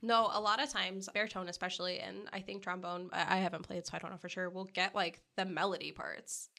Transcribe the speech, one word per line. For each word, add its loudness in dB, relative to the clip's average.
No, 6
a 2
lot 6
of 2
times, 0
baritone 0
especially, -2
and -6
I -4
think -8
trombone, -2
I, 2
I 4
haven't 2
played, -4
so -6
I -4
don't -6
know -8
for -10
sure, -2
will -6
get, 2
like, 2
the 2
melody 0
parts, -8